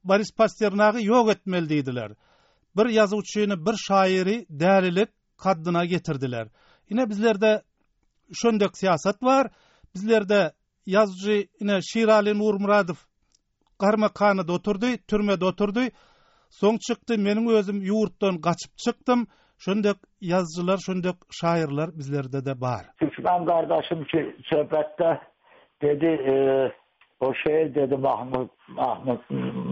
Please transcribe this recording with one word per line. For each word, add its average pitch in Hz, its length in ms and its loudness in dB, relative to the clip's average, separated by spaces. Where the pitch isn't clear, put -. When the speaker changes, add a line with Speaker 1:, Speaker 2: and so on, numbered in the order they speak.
Speaker 1:
Boris 196 340 0
Pasternak'ı 214 640 2
ýok 220 320 4
etmeli 185 380 -2
diýdiler. 123 460 -4
Bir 214 80 4
ýazgıçyny, 208 800 0
bir 220 100 0
şairi 190 640 2
dälilik 185 600 2
kaddyna 175 480 0
getirdiler. 135 640 -4
Ine 226 200 -2
bizlerde 214 520 2
şondek 214 440 0
siyasat 190 460 -2
var. 262 240 4
Bizlerde 202 560 2
yazıcı 202 640 0
ine 202 220 0
Şirali 214 580 2
Nurmuradov 202 560 2
garmakhanyda 202 760 2
oturdy, 208 440 -2
türmede 202 380 0
oturdy. 202 400 0
Soň 214 160 4
çykdy, 233 260 -4
meniň 214 440 0
özüm 202 240 -2
ýurtdan 196 600 -2
gaçyp - 360 -4
çykdym. 247 500 -2
Şondek 202 360 0
yazıcılar, 175 560 -2
şondek 180 380 -4
şairler 165 640 -2
bizlerde 139 480 -6
de 131 160 -6
bar. 123 240 -6
Speaker 2:
Türkmen 170 460 -2
kardeşim 165 580 -2
ki 151 320 -4
söhbette 156 720 0
dedi, 147 240 0
e, 139 280 0
o 131 140 0
şeir 151 420 0
dedi 139 200 0
Mahmud, 127 540 -2
Mahmud, 127 520 -4